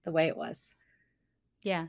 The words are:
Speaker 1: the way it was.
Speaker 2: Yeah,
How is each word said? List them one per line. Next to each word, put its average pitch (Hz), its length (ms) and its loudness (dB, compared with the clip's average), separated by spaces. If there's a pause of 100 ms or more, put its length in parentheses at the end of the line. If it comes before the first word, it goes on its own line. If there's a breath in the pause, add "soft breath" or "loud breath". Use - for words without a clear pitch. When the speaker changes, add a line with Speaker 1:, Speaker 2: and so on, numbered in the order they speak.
Speaker 1:
the 170 80 -4
way 160 160 6
it - 80 -2
was. - 380 -6 (880)
Speaker 2:
Yeah, 175 260 0